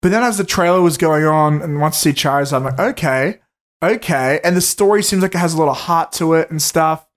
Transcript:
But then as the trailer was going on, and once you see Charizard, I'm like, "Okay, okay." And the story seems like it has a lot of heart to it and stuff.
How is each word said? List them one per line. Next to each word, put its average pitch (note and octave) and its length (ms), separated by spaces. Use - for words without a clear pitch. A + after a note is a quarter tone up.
But F#3 80
then A3 120
as A#3 160
the G3+ 60
trailer F3+ 380
was E3+ 160
going D#3 260
on, D3+ 380
and D3 180
once D3+ 240
you D3+ 80
see C#3 40
Charizard, C#3 240
I'm C3 120
like, C3 140
"Okay, E3+ 600
okay." D#3 600
And F3 120
the F3+ 40
story G3+ 420
seems G3 200
like F#3 120
it F3+ 40
has E3+ 160
a D#3 40
lot D#3 120
of C3 60
heart E3 380
to D#3+ 200
it D#3+ 160
and D#3 100
stuff. D#3+ 460